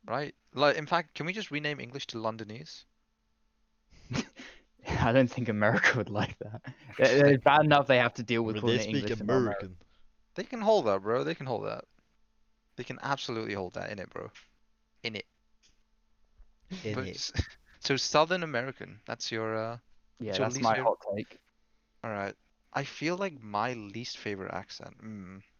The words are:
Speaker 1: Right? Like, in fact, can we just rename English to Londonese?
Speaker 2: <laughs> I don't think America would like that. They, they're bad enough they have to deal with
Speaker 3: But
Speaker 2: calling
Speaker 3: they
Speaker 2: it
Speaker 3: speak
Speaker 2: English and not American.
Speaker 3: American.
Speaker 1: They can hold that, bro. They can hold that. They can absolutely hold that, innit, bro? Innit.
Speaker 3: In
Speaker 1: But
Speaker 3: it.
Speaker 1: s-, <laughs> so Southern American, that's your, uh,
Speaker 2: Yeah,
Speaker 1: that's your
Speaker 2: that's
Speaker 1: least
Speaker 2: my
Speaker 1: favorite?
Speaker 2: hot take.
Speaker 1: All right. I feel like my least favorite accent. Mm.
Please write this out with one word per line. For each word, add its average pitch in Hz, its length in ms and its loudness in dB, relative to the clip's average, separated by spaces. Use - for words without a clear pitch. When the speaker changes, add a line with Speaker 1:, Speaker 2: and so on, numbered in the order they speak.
Speaker 1:
Right? 131 300 -4
Like, 139 220 6
in 151 100 -4
fact, 170 300 0
can 147 100 -6
we 180 80 -4
just 214 180 -8
rename 147 280 -4
English 123 280 -10
to 117 100 -10
Londonese? 110 680 -8
Speaker 2:
<laughs> - 800 -10
I 120 240 2
don't 127 200 6
think 120 180 -4
America 107 480 4
would 104 120 -2
like 104 300 -2
that. 107 220 -12
They, 131 180 6
they're 143 240 8
bad 151 260 6
enough 143 220 8
they 131 100 8
have 120 180 4
to 120 80 -6
deal 117 200 0
with 110 120 -2
Speaker 3:
But 107 60 -4
Speaker 2:
calling 120 140 4
Speaker 3:
they 117 40 2
Speaker 2:
it 110 40 0
Speaker 3:
speak 104 60 -4
Speaker 2:
English 107 300 -2
and 101 100 -4
not 131 60 4
American. 101 320 0
Speaker 3:
American. 92 100 -16
Speaker 1:
They 190 80 -6
can 233 180 -8
hold 202 260 4
that, 98 140 2
bro. 117 220 0
They 160 120 -4
can 135 100 -10
hold 104 200 -4
that. 107 200 -8
They 127 80 -10
can - 180 -10
absolutely 113 520 -4
hold 95 220 -6
that, 92 140 -6
innit, 101 200 -10
bro? - 220 -12
Innit. 110 200 -8
Speaker 3:
In 107 120 -4
Speaker 1:
But 131 100 -4
Speaker 3:
it. 92 100 -10
Speaker 1:
s-, - 180 -8
<laughs> - 460 -8
so 139 180 0
Southern 160 460 2
American, 123 600 -6
that's 113 260 -8
your, 110 240 -2
uh, 113 220 -4
Speaker 2:
Yeah, 107 120 -6
Speaker 1:
that's 95 80 -2
your 107 60 2
Speaker 2:
that's 120 100 -2
Speaker 1:
least 123 80 -4
Speaker 2:
my 113 120 4
Speaker 1:
favorite? 127 100 -2
Speaker 2:
hot 107 120 2
take. - 240 -10
Speaker 1:
All 113 80 -6
right. 98 240 -6
I 139 100 -4
feel 160 340 -4
like 180 240 -6
my 110 320 -4
least 110 440 -10
favorite 98 360 -6
accent. - 500 -12
Mm. 95 380 -14